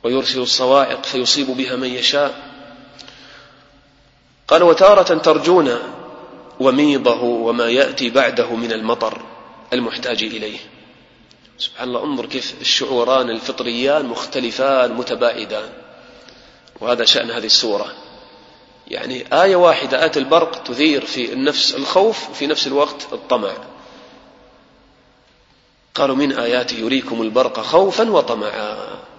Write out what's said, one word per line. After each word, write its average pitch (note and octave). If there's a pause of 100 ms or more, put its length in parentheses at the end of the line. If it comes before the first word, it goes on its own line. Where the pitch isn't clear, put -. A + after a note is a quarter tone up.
"ويرسل B2
الصواعق B2+
فيصيب C3
بها B2+
من B2+
يشاء". C3 (2000)
قال: E3
"وتارة F#3
ترجون D#3 (800)
وميضه B2+
وما A#2
يأتي B2+
بعده A#2
من A#2
المطر A2 (520)
المحتاج A#2
إليه". G#2+ (1000)
سبحان -
الله، A#2+
انظر C3+
كيف -
الشعوران B2+
الفطريان B2
مختلفان B2
متباعدان، A2 (1120)
وهذا A#2
شأن A#2+
هذه A2+
السورة. G#2 (920)
يعني C3
آية G3
واحدة، C#3+
آية D#3+
البرق، D#3+
تثير C3+
في A#2
النفس C#3
الخوف F#3+
وفي -
نفس D3
الوقت C#3+
الطمع. G#2+ (2500)
قالوا: C#3
"من C#3
آياته B2
يريكم A#2
البرق A#2
خوفا F#3+
وطمعا". G#2+ (200)